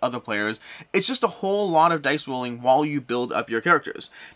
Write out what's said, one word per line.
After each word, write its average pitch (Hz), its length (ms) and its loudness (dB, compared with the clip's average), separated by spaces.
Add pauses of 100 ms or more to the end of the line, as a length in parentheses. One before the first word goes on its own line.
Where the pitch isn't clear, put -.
other 123 180 -2
players. 107 400 -4 (320)
It's 190 140 2
just 262 180 2
a 196 40 2
whole 196 420 -2
lot 165 200 6
of 156 120 -2
dice 139 260 0
rolling 123 320 -6
while 131 240 4
you 147 160 -2
build 120 320 -2
up 113 160 -2
your 113 140 -2
characters. - 480 0 (260)